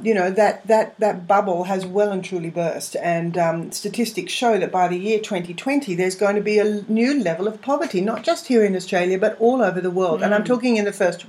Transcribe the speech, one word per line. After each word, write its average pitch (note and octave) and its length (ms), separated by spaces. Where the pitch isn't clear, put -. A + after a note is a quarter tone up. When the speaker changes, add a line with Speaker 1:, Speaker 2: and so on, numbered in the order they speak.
Speaker 1:
you A3 80
know, F#3 160
that, G3 380
that, A3 320
that F#3+ 280
bubble G3 360
has F#3 220
well G3+ 260
and F#3+ 120
truly E3+ 280
burst. E3 460
And, E3+ 380
um, E3 360
statistics - 600
show A3+ 280
that E3+ 120
by F3+ 160
the F3 80
year G#3 240
twenty F3 360
twenty, C4+ 400
there's F#3 180
going G3+ 220
to G#3 60
be G#3 180
a G3+ 60
l-, G#3 220
new A#3+ 340
level F3 260
of G#3+ 160
poverty, C#4+ 360
not A3 240
just E4 220
here A#3 180
in F#3+ 120
Australia, F3+ 420
but G#3+ 220
all A#3+ 240
over F3+ 180
the F#3 80
world. F3 320
And G#3 140
I'm G#3 80
Speaker 2:
Mm. - 20
Speaker 1:
talking A#3+ 320
in G#3 80
the G3+ 80
first, F3 360